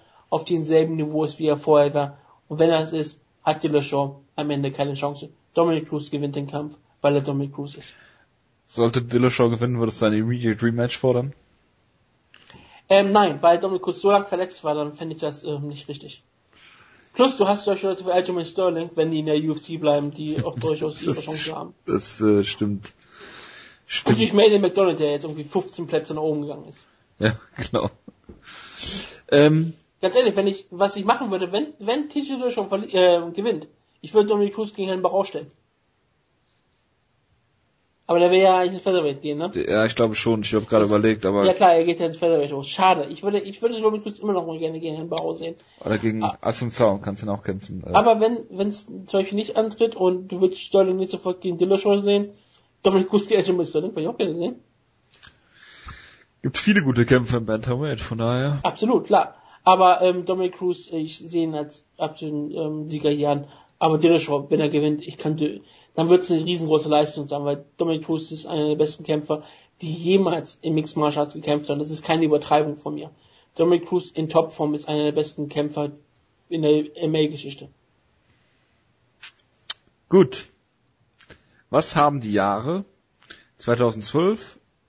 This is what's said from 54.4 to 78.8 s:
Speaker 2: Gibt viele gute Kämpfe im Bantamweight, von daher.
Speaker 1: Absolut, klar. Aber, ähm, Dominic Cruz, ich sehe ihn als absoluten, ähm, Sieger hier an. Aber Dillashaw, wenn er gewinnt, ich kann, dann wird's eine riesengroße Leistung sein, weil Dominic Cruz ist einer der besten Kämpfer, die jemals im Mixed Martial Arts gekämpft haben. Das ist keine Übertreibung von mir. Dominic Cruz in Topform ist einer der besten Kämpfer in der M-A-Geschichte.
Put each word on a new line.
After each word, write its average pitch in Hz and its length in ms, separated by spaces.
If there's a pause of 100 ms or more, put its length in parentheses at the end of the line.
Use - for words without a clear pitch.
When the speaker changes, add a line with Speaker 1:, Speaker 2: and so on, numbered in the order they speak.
Speaker 2:
Gibt 131 160
viele 208 260
gute 117 220
Kämpfe 123 320
im 113 80
Bantamweight, 123 560
von - 160
daher. 127 460
Speaker 1:
Absolut, 214 420
klar. - 300 (300)
Aber, 185 360
ähm, 180 240
Dominic 185 300
Cruz, 180 360
ich 160 280
sehe 165 240
ihn 160 120
als 147 300 (140)
absoluten, 151 540
ähm, 156 360
Sieger 151 220
hier 147 180
an. 143 160 (360)
Aber 160 180
Dillashaw, 156 500
wenn 156 120
er 147 100
gewinnt, 151 360
ich 151 120
kann, 156 180 (580)
dann 160 140
wird's 180 240
eine 160 120
riesengroße 160 440
Leistung 151 400
sein, 143 160
weil 143 200 (120)
Dominic 160 300
Cruz 160 260
ist 156 140
einer 156 200
der 151 80
besten 151 300
Kämpfer, 151 380 (400)
die 156 100
jemals 170 680
im 160 120
Mixed 156 220
Martial 147 280
Arts 147 100
gekämpft 147 360
haben. 143 80
Das 151 120
ist 156 120
keine 165 220
Übertreibung 151 520
von 151 180
mir. 151 160 (440)
Dominic 170 320
Cruz 175 240
in 160 180
Topform 160 460
ist 147 140
einer 151 160
der 151 80
besten 151 360
Kämpfer 147 420 (580)
in 165 140
der 151 340
M-A-Geschichte. 151 720 (2500)